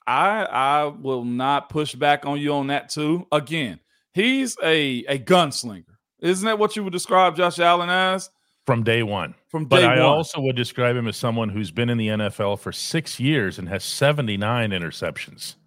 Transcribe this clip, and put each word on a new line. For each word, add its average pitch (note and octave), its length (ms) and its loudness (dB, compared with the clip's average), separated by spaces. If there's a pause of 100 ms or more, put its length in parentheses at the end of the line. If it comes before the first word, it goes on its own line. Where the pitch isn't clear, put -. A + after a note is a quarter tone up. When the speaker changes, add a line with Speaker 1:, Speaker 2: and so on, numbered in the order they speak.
Speaker 1:
I, F#3 380 0
I C#3 400 0
will C3+ 400 -4
not C3 460 -2
push D3+ 260 -4
back D3 300 2
on C#3+ 140 -4
you D3 140 0
on C#3 140 -2
that, C#3 220 -4
too. D#3 420 -2
Again, C#3+ 480 -2 (340)
he's B3+ 480 0
a, D3 440 2
a C#3 120 0
gunslinger. B2 680 0 (340)
Isn't F#3 260 0
that A3 140 2
what G#3 160 2
you G#3+ 80 -4
would F#3+ 100 -6
describe F3+ 420 2
Josh F3 240 2
Allen F3 300 4
as? F#3 400 0 (360)
Speaker 2:
From A#2 180 2
day A#2 200 2
one. G2+ 320 -4 (140)
Speaker 1:
From D#3 160 -4
Speaker 2:
But C3+ 160 6
Speaker 1:
day F3 40 8
Speaker 2:
I B2 140 6
Speaker 1:
one. C3 60 6 (120)
Speaker 2:
also D#3+ 240 -4
would C3 140 0
describe B2 400 0
him A#2+ 120 -2
as A2 100 -4
someone A#2 320 -2
who's G2+ 220 -4
been A#2+ 180 -2
in A#2+ 80 0
the A2 120 0
N G#2+ 120 0
F G2+ 180 -4
L G2+ 180 0
for - 140 -10
six - 480 -6
years B2 400 0
and F#2 100 -8
has F#2+ 140 -6
seventy-nine A#2 880 0
interceptions. - 840 -8 (120)